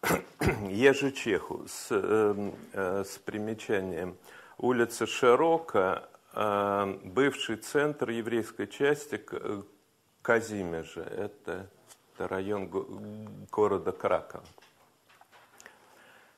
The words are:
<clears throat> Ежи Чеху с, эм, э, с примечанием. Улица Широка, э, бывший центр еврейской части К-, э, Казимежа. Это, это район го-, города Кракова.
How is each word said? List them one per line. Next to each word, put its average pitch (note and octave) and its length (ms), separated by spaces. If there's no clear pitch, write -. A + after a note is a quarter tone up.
<clears throat> - 640
Ежи C3+ 440
Чеху - 540
с, - 240
эм, G#2 640
э, G2 320
с - 140
примечанием. G2 1000
Улица A#2+ 480
Широка, B2+ 1000
э, G2+ 680
бывший A#2 540
центр D3 540
еврейской A2+ 560
части D3 500
К-, - 240
э, G2+ 220
Казимежа. F#2+ 840
Это, G2 680
это F#2 140
район F#2+ 400
го-, F#2 180
города G2 420
Кракова. - 520